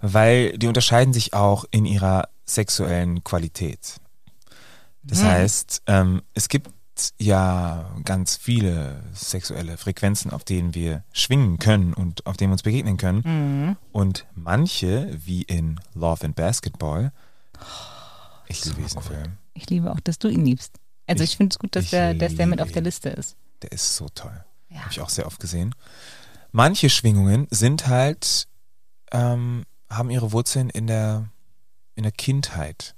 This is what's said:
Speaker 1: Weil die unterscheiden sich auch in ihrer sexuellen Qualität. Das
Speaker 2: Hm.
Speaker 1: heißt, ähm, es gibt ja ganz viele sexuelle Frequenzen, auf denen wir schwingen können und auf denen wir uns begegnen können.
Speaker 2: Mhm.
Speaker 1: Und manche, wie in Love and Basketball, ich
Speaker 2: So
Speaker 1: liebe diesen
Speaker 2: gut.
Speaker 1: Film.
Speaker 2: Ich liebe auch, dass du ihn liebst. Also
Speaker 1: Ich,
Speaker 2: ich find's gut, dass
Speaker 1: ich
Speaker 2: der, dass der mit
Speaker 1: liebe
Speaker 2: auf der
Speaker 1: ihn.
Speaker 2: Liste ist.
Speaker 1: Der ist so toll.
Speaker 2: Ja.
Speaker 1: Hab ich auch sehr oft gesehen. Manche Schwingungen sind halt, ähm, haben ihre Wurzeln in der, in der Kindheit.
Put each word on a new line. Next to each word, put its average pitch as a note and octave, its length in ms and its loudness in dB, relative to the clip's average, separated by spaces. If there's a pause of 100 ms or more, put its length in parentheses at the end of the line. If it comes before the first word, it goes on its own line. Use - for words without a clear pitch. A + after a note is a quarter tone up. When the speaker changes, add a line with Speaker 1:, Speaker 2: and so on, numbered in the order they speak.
Speaker 1:
Weil A2 580 4
die A#2+ 100 0
unterscheiden A#2+ 440 4
sich A#2 220 0
auch G2+ 380 4
in G#2+ 120 4
ihrer F#2+ 440 2 (180)
sexuellen F2 760 -2
Qualität. E2 720 -6 (1040)
Das C#3 180 0
Speaker 2:
Hm. G#3+ 80 6
Speaker 1:
heißt, F#2 580 2
ähm, F#2 360 4 (120)
es - 140 -2
gibt - 220 -2 (480)
ja F2+ 720 2 (140)
ganz F#2 320 -2
viele E2+ 680 0 (120)
sexuelle F2 600 -8
Frequenzen, - 540 -2
auf - 140 -10
denen F2 300 -2
wir E2 280 -4 (100)
schwingen A#2+ 460 2
können G2 340 4
und F2 340 -4
auf F#2 100 -6
denen G2 140 2
wir F#2+ 40 4
uns F#2 80 -2
begegnen G#2+ 360 0
können. F#2+ 260 0
Speaker 2:
Mhm. D3+ 520 0 (160)
Speaker 1:
Und F#2+ 420 0
manche, G2 760 0 (160)
wie F2+ 180 -4
in E2 380 -2 (140)
Love E2 300 -2
and D2+ 120 -4
Basketball, E2+ 760 -2 (1300)
ich - 140 -10
Speaker 2:
So D#2 100 -6
Speaker 1:
liebe D2+ 120 -6
diesen D2 180 -8
Speaker 2:
gut. - 80 -12
Speaker 1:
Film. D2 240 -10 (220)
Speaker 2:
Ich - 160 -16
liebe F3 220 0
auch, D#3 80 -4
dass - 180 -4
du A3 100 -2
ihn E3+ 160 2
liebst. B2+ 300 0 (320)
Also E3 180 2
Speaker 1:
Ich, E3 60 -2
Speaker 2:
ich - 60 -4
find's G3+ 220 2
gut, - 180 -8
dass F#3 80 0
Speaker 1:
ich - 60 -6
Speaker 2:
der, F3 240 2
dass E3 220 0
der E3+ 100 2
mit F3 120 2
Speaker 1:
liebe D#3+ 40 -2
Speaker 2:
auf D#3+ 100 -4
der E3+ 100 -2
Speaker 1:
ihn. E3 40 0
Speaker 2:
Liste E3+ 240 -4
ist. - 260 -10 (260)
Speaker 1:
Der - 100 -14
ist - 240 -2
so D2 180 -6
toll. - 300 -14 (240)
Speaker 2:
Ja. E3 160 -16
Speaker 1:
Hab G2 60 -10
ich - 100 -8
auch C2+ 100 -8
sehr - 160 -4
oft - 140 -12
gesehen. F2 340 -4 (800)
Manche C#3+ 380 4
Schwingungen G#2 600 4
sind B2 380 2
halt, C3 580 2 (640)
ähm, A#2+ 540 0 (260)
haben A#2 200 -4
ihre A#2 220 0
Wurzeln A#2+ 380 0
in A2+ 160 -4
der, A2 420 0 (680)
in A2 80 -4
der G#2+ 80 0
Kindheit. G2 840 -4